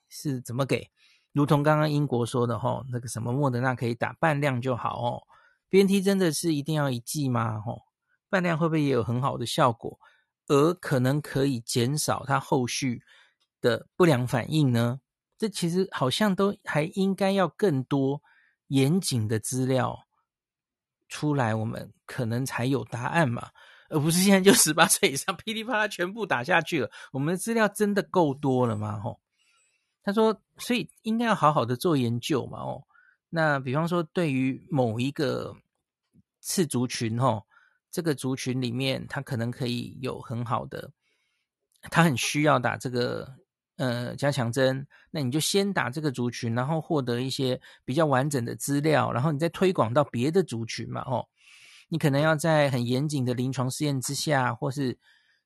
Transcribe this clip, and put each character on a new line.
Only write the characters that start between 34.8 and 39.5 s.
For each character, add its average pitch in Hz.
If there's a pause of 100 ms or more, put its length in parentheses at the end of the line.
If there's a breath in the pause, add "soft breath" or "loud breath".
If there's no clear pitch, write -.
一 135
个 127 (840)
次 -
族 123
群， 113
吼， 120 (440 soft breath)
这 180
个 160
族 131
群 131
里 123
面 127
他 139
可 -
能 117